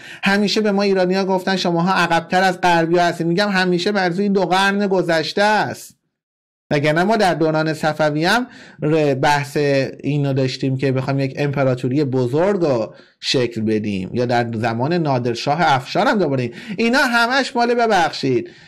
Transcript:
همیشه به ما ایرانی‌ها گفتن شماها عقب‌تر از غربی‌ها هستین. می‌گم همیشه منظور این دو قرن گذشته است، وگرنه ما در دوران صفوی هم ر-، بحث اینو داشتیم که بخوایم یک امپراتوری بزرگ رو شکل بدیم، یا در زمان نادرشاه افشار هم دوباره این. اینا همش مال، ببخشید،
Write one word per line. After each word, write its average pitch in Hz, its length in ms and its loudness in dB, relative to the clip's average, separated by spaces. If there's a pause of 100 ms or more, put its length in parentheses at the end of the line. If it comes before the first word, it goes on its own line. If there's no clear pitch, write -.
(240)
همیشه 202 380 0
به 208 100 0
ما 196 100 0
ایرانی‌ها 190 440 0
گفتن 190 300 -2
شماها 175 380 0
عقب‌تر 170 500 0
از 180 180 0
غربی‌ها 170 420 2
هستین. 165 240 -2
می‌گم 196 220 0
همیشه 185 420 0
منظور 185 300 0
این 202 120 0
دو 190 120 2
قرن 196 420 2
گذشته 170 560 0
است، 190 520 -2 (760)
وگرنه 151 320 2
ما 220 140 2
در 185 160 2
دوران 156 400 0
صفوی 151 520 0
هم 233 220 2 (340)
ر-، 151 340 2
بحث 143 420 0 (460)
اینو 139 300 0
داشتیم 131 440 -2
که 135 140 0
بخوایم 135 280 -2
یک 135 180 -2
امپراتوری 135 680 0
بزرگ 143 580 0
رو 127 320 0 (260)
شکل 120 420 -2
بدیم، 107 520 -2
یا 123 120 -2
در 120 280 0
زمان 117 400 -2
نادرشاه 139 680 0
افشار 160 460 0
هم 262 100 2
دوباره 139 260 0
این. 120 100 -6 (240)
اینا 233 220 2
همش 254 560 0
مال، 240 180 2
ببخشید، 165 760 0 (180)